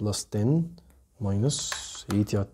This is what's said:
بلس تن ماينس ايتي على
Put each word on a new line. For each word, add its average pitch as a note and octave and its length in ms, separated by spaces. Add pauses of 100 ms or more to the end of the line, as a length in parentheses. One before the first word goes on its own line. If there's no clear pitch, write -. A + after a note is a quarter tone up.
بلس G#2 260
تن D3+ 440 (500)
ماينس G#2 520 (400)
ايتي G#2 240
على G2 160